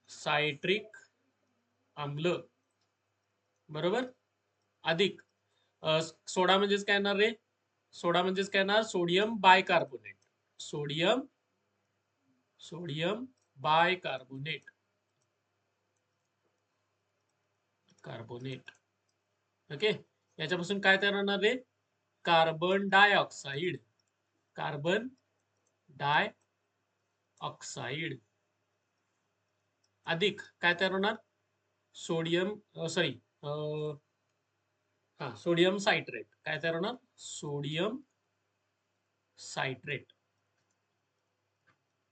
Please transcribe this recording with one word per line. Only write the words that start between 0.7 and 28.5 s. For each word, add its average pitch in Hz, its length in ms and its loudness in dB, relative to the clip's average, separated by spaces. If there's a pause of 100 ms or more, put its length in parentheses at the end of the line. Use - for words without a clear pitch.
आम्ल, 151 460 -2 (1300)
बरोबर? 180 360 -2 (760)
अधिक, 165 380 0 (600)
अ, 160 180 2 (280)
सोडा 185 300 4
म्हणजेच 202 280 2
काय 202 100 2
येणार 202 200 0
रे? 214 160 2 (600)
सोडा 175 300 0
म्हणजेच 190 280 0
काय 196 100 0
येणार? 202 220 4
सोडियम 190 540 0
बायकार्बोनेट, 185 800 4 (440)
सोडियम, 160 600 0 (1400)
सोडियम 175 640 -4 (300)
बायकार्बोनेट, 147 1080 0 (3500)
कार्बोनेट. 123 680 -12 (1000)
ओके, 175 200 0 (480)
याच्यापासून 175 420 -2
काय 190 200 6
तयार 202 120 2
होणार 202 260 0
रे? 220 160 4 (680)
कार्बन 175 640 2
डायऑक्साइड, 175 880 2 (800)
कार्बन 156 520 -2 (840)
डायऑक्साइड. 143 2250 -6 (1900)